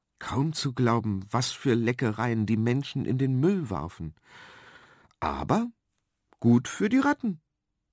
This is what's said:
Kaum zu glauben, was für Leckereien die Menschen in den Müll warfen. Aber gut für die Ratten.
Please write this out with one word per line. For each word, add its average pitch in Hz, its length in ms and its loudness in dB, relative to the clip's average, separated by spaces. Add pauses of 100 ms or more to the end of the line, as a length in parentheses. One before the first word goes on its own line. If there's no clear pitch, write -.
(180)
Kaum 147 360 -2
zu 135 180 -4
glauben, 113 580 0
was 123 220 -2
für 127 220 0
Leckereien 113 720 0
die 110 100 2
Menschen 123 480 -2
in 127 140 -2
den 131 200 0
Müll 170 300 2
warfen. 80 460 -8 (1040)
Aber 78 500 -2 (680)
gut 120 260 6
für - 220 -2
die 247 100 4
Ratten. 269 420 0 (520)